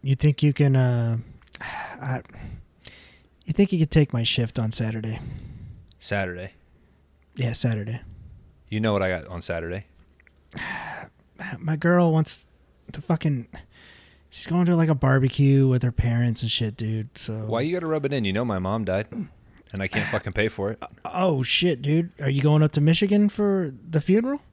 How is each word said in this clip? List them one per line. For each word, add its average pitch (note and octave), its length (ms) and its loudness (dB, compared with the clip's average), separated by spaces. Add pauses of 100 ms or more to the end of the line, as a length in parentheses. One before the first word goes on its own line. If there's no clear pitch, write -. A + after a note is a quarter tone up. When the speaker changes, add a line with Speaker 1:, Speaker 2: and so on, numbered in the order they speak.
Speaker 1:
you C3+ 120 2
think D3 280 2
you D3 100 4
can, C#3 240 4
uh, A#2+ 420 2 (200)
<sighs> - 220 -18
I, - 600 -8 (1200)
you D#3+ 80 -6
think G3+ 200 4
you F3 60 2
could D#3 120 4
take D3+ 220 4
my A#2 120 0
shift - 340 -2
on A2 140 -2
Saturday? A2 480 -4 (800)
Speaker 2:
Saturday? F#2+ 540 -6 (840)
Speaker 1:
Yeah, A#2+ 160 -2
Saturday. A2+ 480 -2 (680)
Speaker 2:
You G#2+ 120 -4
know A2 120 2
what G2 100 2
I F#2 80 0
got F2 180 -4
on F2 140 -10
Saturday? E2+ 440 -6 (680)
Speaker 1:
<sighs> - 1040 -12
My D#3 180 -2
girl E3+ 360 4
wants - 340 0 (460)
to - 100 -12
fucking, D3 440 -2 (840)
she's - 160 -14
going F3 200 2
to, F3 80 4
like, E3 140 4
a D#3 60 4
barbecue C3+ 760 4
with B2+ 140 4
her B2 100 0
parents A#2+ 500 2
and A2+ 80 -2
shit, A2 260 -2
dude, A2 400 -4
so. A2 300 -8
Speaker 2:
Why A2 140 0
you D#3+ 140 0
gotta F3 120 -4
rub D#3 200 0
it C#3 60 0
in? B2+ 120 0
You F#2+ 80 0
know A2 120 0
my G#2 140 0
mom G2+ 280 -2
died, F#2+ 260 0
and - 680 -10
I F#2+ 40 -4
can't G2+ 220 -2
Speaker 1:
<sighs> - 20 -6
Speaker 2:
fucking G#2 220 -4
pay G#2+ 160 0
for G2+ 220 -4
it. A2 120 -10 (220)
Speaker 1:
Oh, E3+ 380 0
shit, C#3+ 400 0
dude. D#3 280 0 (100)
Are C#3 100 -2
you C#3 120 0
going D3+ 200 6
up D3+ 100 4
to D3 80 0
Michigan G3+ 480 4
for G3 440 0 (160)
the D#3+ 120 0
funeral? A#3 400 2 (120)